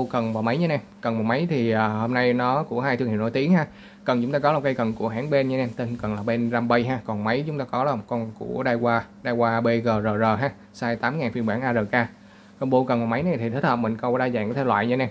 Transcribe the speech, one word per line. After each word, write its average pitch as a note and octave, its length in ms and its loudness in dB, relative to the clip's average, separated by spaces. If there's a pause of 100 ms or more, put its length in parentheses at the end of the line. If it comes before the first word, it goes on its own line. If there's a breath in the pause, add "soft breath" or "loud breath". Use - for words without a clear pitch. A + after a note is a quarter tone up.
(100)
cần A2+ 220 0
và A2 80 -2
máy A#2 180 0
nha F3 60 0
anh E3 60 0
em. C#3+ 100 -2 (200)
Cần A#2 180 -2
và A2 40 0
máy B2+ 280 0
thì, A#2+ 200 2
à, A2 180 2
hôm A2 260 -2
nay B2 180 4
nó B2+ 300 2
của A#2+ 180 -4
hai C3 160 0
thương B2 120 -2
hiệu G#2+ 100 0
nổi A2+ 120 -2
tiếng C#3 220 0
ha. D#3+ 140 4 (380 loud breath)
Cần B2 180 2
chúng B2+ 100 -2
ta D3 60 0
có C#3+ 140 2
một D3+ 120 0
cây C3+ 100 0
cần A2+ 180 0
của A2 160 -4
hãng A#2+ 220 -4
Ben C3+ 180 2
nha C3 80 0
anh C3 40 0
em, B2 160 -2
tên A#2+ 200 -4
cần G#2+ 180 -4
là G2+ 80 -6
Ben A#2 280 0
Rampage A#2+ 340 2
ha. B2+ 200 -2
Còn G#2 200 -4
máy B2 220 0
chúng D3+ 120 -4
ta C3 60 -4
có B2 200 -2
là C#3+ 100 2
một G#2+ 120 -4
con A2+ 320 -4
của A#2+ 260 -6
Daiwa, A#2 360 2 (240)
Daiwa A#2 380 2
B A#2+ 40 2
G A#2 220 2
R G#2+ 200 2 (100)
R A2 220 4
ha, C#3 120 0 (220 loud breath)
size A#2+ 220 -4
tám B2+ 220 -2
ngàn B2 140 -2
phiên A#2+ 140 -2
bản A2 160 0
A B2+ 100 0
R A#2+ 60 2
K. A2+ 300 0 (500 loud breath)
Combo C3 200 2 (100)
cần A#2+ 120 2
và A#2 60 -2
máy A#2 160 0
này E3+ 140 0
thì A#2 140 -2
thích C3+ 140 -2
hợp C3 120 2
mình A2+ 200 -2
câu B2 220 0
đa B2+ 100 0
dạng A2 200 -2
các A#2+ 80 -4
thể C#3 80 0
loại A2 220 2
nha A#2+ 80 0
anh B2+ 60 2
em. B2 100 -2